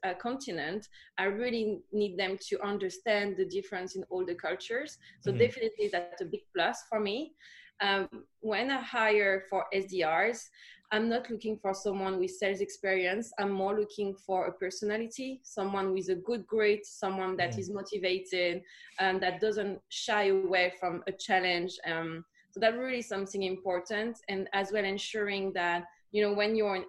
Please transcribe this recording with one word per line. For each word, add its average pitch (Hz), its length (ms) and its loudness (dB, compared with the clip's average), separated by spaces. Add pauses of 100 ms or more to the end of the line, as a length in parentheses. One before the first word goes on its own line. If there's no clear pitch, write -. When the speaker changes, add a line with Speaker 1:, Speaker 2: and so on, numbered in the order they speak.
Speaker 1:
uh, 185 120 -2
continent, 208 720 -4 (320)
I 190 60 2
really 214 640 0
need 208 260 0
them 190 180 0 (140)
to - 120 0
understand 202 760 0
the 190 80 2
difference 190 500 -6
in 190 140 -6
all 185 160 -2
the 175 80 -2
cultures. 190 640 -4 (240)
So 135 80 -2
Speaker 2:
Mm-hmm. 127 160 0
Speaker 1:
definitely 226 460 0
that's 175 320 -4
a - 20 -6
big 392 160 -6 (140)
plus 196 340 2
for 220 100 0
me. 214 360 -2 (460)
Um, 196 260 2 (320)
when 220 320 0
I 262 100 0
hire 208 640 4
for 190 240 0
S 196 140 0
D 185 180 0
Rs, 185 460 2 (400)
I'm 220 200 2
not 247 200 0
looking 214 280 -4
for 190 160 0
someone 190 440 -2
with 185 140 0
sales 196 300 0
experience. 190 760 0
I'm 202 140 0
more 196 260 0
looking 208 380 -2
for 185 320 0
a 180 60 -2
personality, 226 880 -4
someone 196 500 -2
with 185 160 -2
a 185 60 2
good 196 320 -4
grit, 208 380 4
someone 185 520 -2
that 175 140 2
Speaker 2:
Mm. 220 80 -4
Speaker 1:
is 185 100 -4
motivated, 185 960 0 (360)
um, 190 200 4
that 180 220 0
doesn't 202 380 0 (100)
shy 208 400 2
away 185 500 4
from 175 260 -2
a 190 60 -4
challenge. 180 760 2
Um, 165 400 -4 (260)
so - 100 -10
that's 226 160 4
really 254 240 -2
something 196 420 -4
important. 190 720 -2 (120)
And 196 240 -2
as 196 180 0
well 208 140 2
ensuring 196 680 -2
that, 175 320 0 (280)
you 208 100 4
know, 202 100 4
when 208 220 2
you're 202 200 2
an 180 140 -4